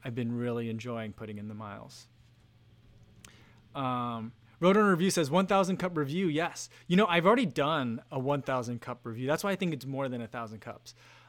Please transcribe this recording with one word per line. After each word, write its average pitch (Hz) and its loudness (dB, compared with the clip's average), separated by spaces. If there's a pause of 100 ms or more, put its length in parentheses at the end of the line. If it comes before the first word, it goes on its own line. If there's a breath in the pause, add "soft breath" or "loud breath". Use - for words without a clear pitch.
I've 120 -8
been 120 -4
really 120 -4
enjoying 110 -8
putting 107 -12
in 104 -12
the 107 -12
miles. 104 -14 (1700 loud breath)
Um, 120 -4 (260 soft breath)
Road 185 6
Runner 208 6
Review 180 4
says, 160 2
"One 180 4
thousand 190 2
cup 175 -4
review." 156 0
Yes. 156 -4 (180 loud breath)
You 175 4
know, 208 8
I've 170 4
already 233 6
done 139 0 (100)
a 135 -4
one 135 0
thousand 123 -4
cup - -10
review. 120 -6
That's 156 0
why 202 0
I 185 0
think 180 -2
it's 127 -8
more 135 -4
than 123 -6
a 113 -10
thousand 113 -8
cups. - -14 (340 loud breath)